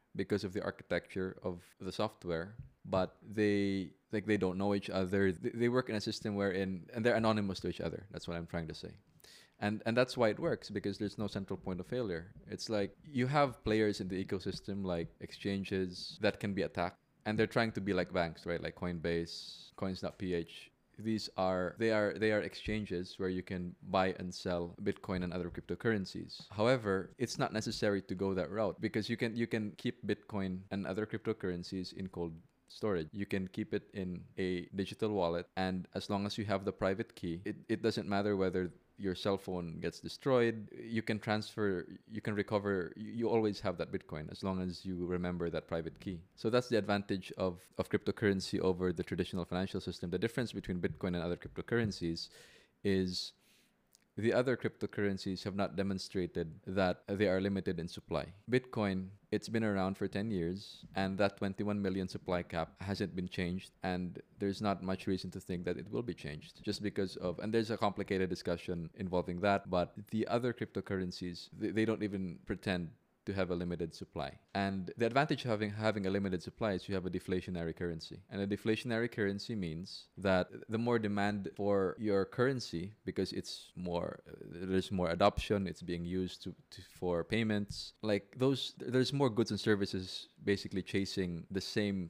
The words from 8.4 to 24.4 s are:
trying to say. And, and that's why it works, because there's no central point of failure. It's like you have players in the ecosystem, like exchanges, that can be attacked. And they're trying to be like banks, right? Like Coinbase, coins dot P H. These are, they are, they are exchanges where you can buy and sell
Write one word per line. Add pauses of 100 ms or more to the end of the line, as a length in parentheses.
trying
to
say. (720)
And,
and
that's
why
it
works,
because
there's
no
central
point
of
failure. (160)
It's
like
you
have
players
in
the
ecosystem,
like (140)
exchanges,
that
can
be
attacked. (280)
And
they're
trying
to
be
like
banks,
right?
Like
Coinbase,
coins
dot
P
H. (280)
These
are,
they
are,
they
are
exchanges
where
you
can (160)
buy
and
sell